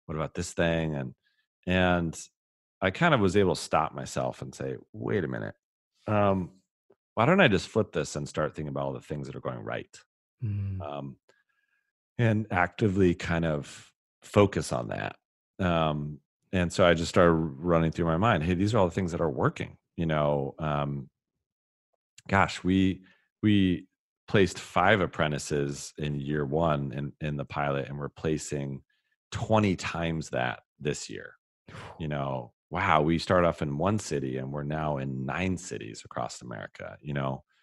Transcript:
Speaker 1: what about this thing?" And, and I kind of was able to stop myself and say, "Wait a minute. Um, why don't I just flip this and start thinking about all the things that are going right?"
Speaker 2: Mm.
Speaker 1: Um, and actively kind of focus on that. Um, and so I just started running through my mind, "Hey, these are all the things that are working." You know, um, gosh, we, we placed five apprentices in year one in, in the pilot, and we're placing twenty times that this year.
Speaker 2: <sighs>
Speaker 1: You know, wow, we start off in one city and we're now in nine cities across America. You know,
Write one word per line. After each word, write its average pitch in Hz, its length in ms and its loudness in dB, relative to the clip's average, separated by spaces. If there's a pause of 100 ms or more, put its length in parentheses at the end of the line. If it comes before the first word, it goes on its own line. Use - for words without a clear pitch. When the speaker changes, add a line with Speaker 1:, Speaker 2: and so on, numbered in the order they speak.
Speaker 1:
what 80 80 -10
about 78 200 -6
this 85 180 -6
thing?" 82 420 0
And, 65 200 -8 (520)
and 90 500 2 (640)
I 95 120 0
kind 165 220 4
of 123 40 4
was 95 180 4
able 90 200 4
to - 40 -6
stop 78 320 0
myself 65 500 -6
and 65 120 -14
say, 67 220 -8 (160)
"Wait 95 320 -2
a 67 40 -4
minute. 55 280 -8 (500)
Um, 98 460 2 (600)
why 113 120 2
don't 190 140 6
I 156 80 8
just 92 180 2
flip - 240 0
this 76 240 -4
and 73 140 -6
start 76 260 -2
thinking 76 140 -6
about 69 160 -6
all 69 80 -4
the 60 80 -10
things 73 260 -10
that 65 80 -12
are 67 60 -12
going 62 240 -8
right?" 57 340 -10 (460)
Speaker 2:
Mm. 98 360 -4
Speaker 1:
Um, 71 360 -10 (1040)
and 110 300 2
actively 92 640 2
kind 82 300 -2
of - 480 -4 (300)
focus 95 500 2
on 60 160 -4
that. 50 260 -6 (460)
Um, 78 580 0 (340)
and 87 200 2
so 95 120 4
I 87 100 10
just 82 140 -2
started 87 240 8
running 80 600 2
through 85 140 -2
my 82 100 2
mind, 95 260 2
"Hey, 90 120 2
these 101 200 0
are 113 40 4
all 90 100 4
the - 60 -6
things 90 180 -2
that 85 80 -4
are 82 100 0
working." 90 460 -4 (200)
You 85 100 -2
know, 73 540 0
um, 71 500 -4 (1160)
gosh, 95 340 2
we, 95 400 2 (400)
we 98 460 4 (400)
placed 95 300 4
five 95 420 4
apprentices 73 960 -2
in 76 160 -4
year 71 300 -4
one 71 480 0
in, 71 280 -8
in 73 160 -4
the 69 80 -6
pilot, 69 440 -4
and 71 100 -10
we're 71 100 -8
placing 71 720 -6 (500)
twenty 107 440 2
times 82 540 -4
that 62 320 -4 (160)
this 71 320 -4
year. 50 240 -14 (340)
Speaker 2:
<sighs> - 60 -20 (260)
Speaker 1:
You 78 80 -6
know, 69 440 -6 (180)
wow, 85 320 2
we 82 160 4
start 90 260 4
off 82 180 2
in 71 160 -4
one 101 200 2
city 67 400 -4
and 65 140 -8
we're 73 100 -6
now 76 360 -4
in 65 280 -6
nine 87 300 -2
cities 55 480 -10
across - 380 -8
America. 52 580 -14
You 71 140 -8
know, 67 300 -4 (180)